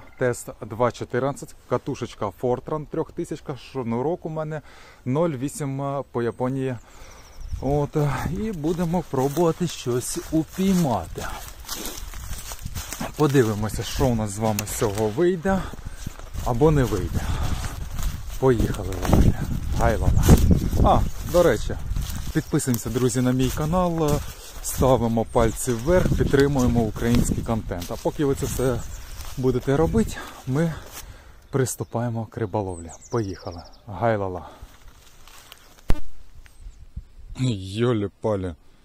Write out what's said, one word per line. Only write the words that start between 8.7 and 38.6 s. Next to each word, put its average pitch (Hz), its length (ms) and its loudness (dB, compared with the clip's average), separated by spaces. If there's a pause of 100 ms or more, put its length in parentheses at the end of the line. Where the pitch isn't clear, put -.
пробувати 151 580 2
щось - 520 -4 (120)
упіймати. 160 960 0 (1900)
Подивимося, 113 680 2
що - 220 0
у 120 100 2
нас 107 140 -2
з 98 80 -8
вами 110 280 0
з - 120 -8
цього 107 300 0
вийде 175 540 0 (840)
або 127 260 4
не 139 120 4
вийде. - 380 0 (1200)
Поїхали, 117 460 2 (200)
Валя. - 240 6 (440)
Гай, 117 200 4
Лала. 90 260 4 (600)
А, 165 160 8 (320)
до 170 120 6
речі, 143 320 2 (580)
підписуємося, 135 560 0
друзі, 123 320 0
на 127 100 2
мій 127 180 2
канал, 156 720 2 (440)
ставимо 117 600 4
пальці 117 460 2
вверх, 143 460 4
підтримуємо 131 640 4
український 113 600 2
контент. 101 460 -4
А 110 60 -6
поки 156 300 -2
ви 135 100 2
це 139 100 -2
все 123 340 0 (580)
будете 131 400 2
робити, 165 380 2 (320)
ми 151 260 0 (760)
приступаємо 117 760 -4
к - 140 -12
риболовлі. 92 520 -4 (200)
Поїхали. 95 520 -4 (240)
Гай, 110 300 0
Лала. 90 320 -6 (3000)
Йолі-палі. 104 1120 0 (320)